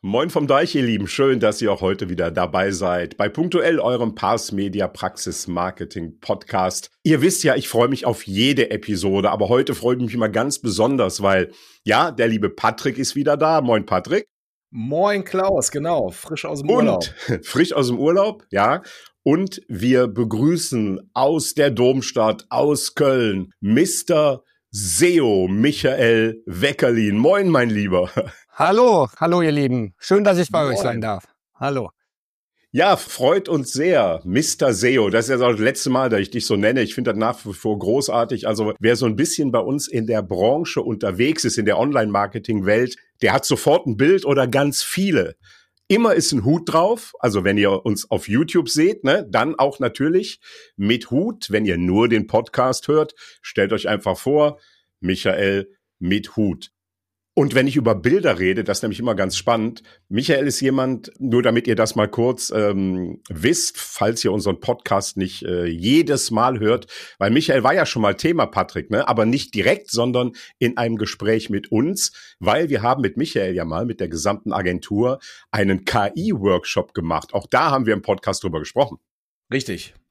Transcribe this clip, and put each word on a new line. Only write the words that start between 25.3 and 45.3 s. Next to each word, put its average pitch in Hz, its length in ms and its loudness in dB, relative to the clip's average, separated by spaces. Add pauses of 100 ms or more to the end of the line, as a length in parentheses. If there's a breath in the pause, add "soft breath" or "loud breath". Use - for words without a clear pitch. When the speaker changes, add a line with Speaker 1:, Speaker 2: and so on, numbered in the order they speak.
Speaker 1:
Michael 117 960 2
Weckerlin. 113 720 0
Moin, 185 320 4
mein 127 200 4
Lieber. 95 400 0 (440 loud breath)
Speaker 3:
Hallo, 196 540 4 (100)
hallo, 170 240 2
ihr 160 120 2
Lieben. 127 440 -2
Schön, 202 280 2
dass 196 120 4
ich 175 140 0
bei 156 140 0
euch 131 100 -2
Speaker 2:
Moin. - 80 0
Speaker 3:
sein 117 180 -4
darf. 107 220 -6 (320)
Hallo. 131 340 -6 (840)
Speaker 1:
Ja, 175 260 4
freut 180 500 0
uns 143 240 -2
sehr, 127 540 2
Mister 135 480 0
seo. 113 360 2
Das 113 200 0
ist 131 100 0
ja 123 80 2
auch 123 40 4
das 104 100 0
letzte 135 280 0
Mal, 127 200 0
dass 110 100 2
ich 98 100 -4
dich - 160 -6
so 110 120 0
nenne. 113 260 2
Ich - 100 -4
finde 120 180 -2
das 101 80 -4
nach 113 260 -2
wie 101 80 -10
vor 107 260 -4
großartig. 117 680 -2
Also 107 320 -2
wer 113 180 4
so 127 100 -2
ein 110 80 0
bisschen 143 360 -2
bei 117 80 2
uns 135 280 -4
in 113 180 -4
der 110 160 0
Branche 107 600 -2
unterwegs 117 640 -2
ist, 117 120 -2
in 107 80 -2
der 101 140 2
Online-Marketing-Welt, 107 1160 0 (240 soft breath)
der 101 120 4
hat 113 120 0
sofort 147 420 2
ein 113 100 -2
Bild 156 280 4
oder 135 200 2
ganz 139 380 0
viele. 160 520 -2 (520 soft breath)